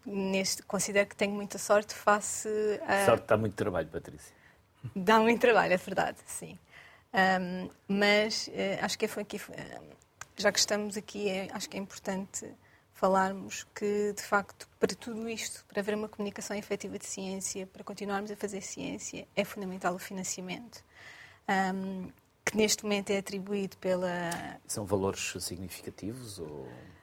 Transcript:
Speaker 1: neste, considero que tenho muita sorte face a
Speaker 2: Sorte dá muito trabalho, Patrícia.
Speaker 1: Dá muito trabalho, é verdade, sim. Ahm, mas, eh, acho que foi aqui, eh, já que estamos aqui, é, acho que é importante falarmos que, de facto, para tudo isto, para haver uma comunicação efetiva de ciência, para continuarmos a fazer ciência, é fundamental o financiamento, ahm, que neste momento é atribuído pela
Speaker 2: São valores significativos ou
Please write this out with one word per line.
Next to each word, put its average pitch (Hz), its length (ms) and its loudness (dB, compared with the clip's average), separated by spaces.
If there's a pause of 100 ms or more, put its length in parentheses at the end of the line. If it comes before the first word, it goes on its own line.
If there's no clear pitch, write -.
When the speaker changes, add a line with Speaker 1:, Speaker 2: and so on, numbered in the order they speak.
Speaker 1:
neste, 190 600 0
considero 202 440 2
que - 80 -16
tenho 202 160 0
muita 202 280 -6
sorte 208 340 4
face - 560 2 (380)
a 196 180 4
Speaker 2:
Sorte 113 220 6
dá 110 100 6
muito 110 160 0
trabalho, 90 340 0
Patrícia. - 480 -12 (600)
Speaker 1:
Dá 202 240 6
muito 226 200 6
trabalho, 180 340 6
é 185 40 6
verdade, 185 480 -2
sim. 170 320 -12 (560)
Ahm, 185 560 2 (180)
mas, 208 640 4
eh, 196 300 -2
acho 208 160 -2
que 214 100 0
foi 214 140 -6
aqui, 208 180 -8 (120)
eh, 60 280 -12 (580)
já 202 140 6
que - 60 0
estamos 208 400 2
aqui, 208 320 -4
é, 190 240 -2
acho 208 160 -8
que - 80 -10
é - 20 -2
importante - 720 -6 (420)
falarmos 190 720 2 (120)
que, 208 380 0
de 202 100 -10
facto, - 440 -2 (120)
para - 160 2
tudo 226 340 -8
isto, - 360 -8
para - 160 -4
haver 208 120 -2
uma 214 160 -4
comunicação 202 480 -6
efetiva 202 400 -6
de - 80 -14
ciência, 190 640 -6
para 208 160 -18
continuarmos 202 480 -4
a 208 40 -10
fazer 208 260 -6
ciência, - 720 -8
é 202 100 2
fundamental 185 480 -4
o 185 60 -6
financiamento, 185 840 -8 (640)
ahm, 190 600 0 (360)
que - 140 0
neste 214 240 4
momento 202 300 0
é 196 80 4
atribuído 196 580 -4
pela 180 540 0 (340)
Speaker 2:
São - 180 -4
valores 95 580 0
significativos 95 1000 -8
ou 76 280 -10 (360)